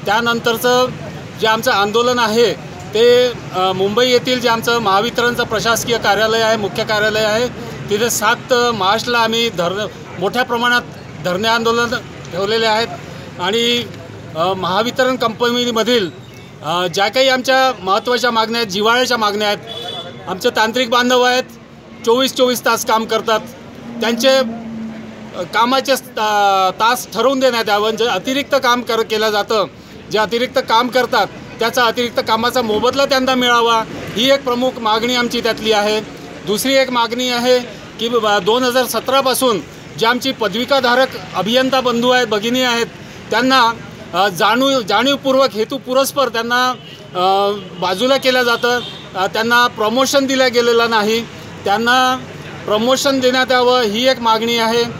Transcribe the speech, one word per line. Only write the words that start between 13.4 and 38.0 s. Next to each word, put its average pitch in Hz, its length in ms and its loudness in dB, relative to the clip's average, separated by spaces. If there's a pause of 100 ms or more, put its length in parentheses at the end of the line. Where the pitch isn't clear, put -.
आणि, 233 440 0 (520)
अ, 175 160 0
महावितरण 220 640 0
कंपनीमधील, 240 960 0 (540)
अ, 170 300 -2
ज्या 196 140 2
काही 262 200 2
आमच्या 262 440 2 (100)
महत्त्वाच्या 226 480 0
मागण्या 226 300 0
आहेत, 220 100 -4
जिव्हाळ्याच्या 233 460 2
मागण्या 208 320 0
आहेत, 208 100 -2 (680)
आमचे 185 220 -2
तांत्रिक 226 400 0
बांधव 247 320 4
आहेत, 247 220 2 (600)
चोवीस 247 300 2
चोवीस 254 300 2
तास 220 220 0
काम 226 180 2
करतात, 220 360 0 (600)
त्यांचे, 233 280 0
अ, 262 140 4 (920)
कामाचे 240 600 0
स-, - 40 -6
ता-, 202 680 2
तास 220 440 0
ठरवून 254 260 2
देण्यात 240 280 2
यावं. 208 220 2
जे 220 160 0
अतिरिक्त 262 480 -2
काम 247 280 2
कर-, 226 200 0
केलं 220 280 0
जातं, 208 340 0 (480)
जे 202 60 0
अतिरिक्त 233 400 0 (100)
काम 254 200 2
करतात 247 380 2 (340)
त्याचा 240 240 2
अतिरिक्त 233 440 0
कामाचा 233 340 0
मोबदला 233 420 0
त्यांना 262 300 2
मिळावा, 233 480 2 (340)
ही 247 140 2
एक 277 140 2
प्रमुख 247 260 0 (100)
मागणी 226 340 0
आमची 240 260 -2
त्यातली 220 320 0
आहे. 214 280 2 (460)
दुसरी 214 280 0
एक 262 160 2
मागणी 240 380 0
आहे 247 300 2 (420)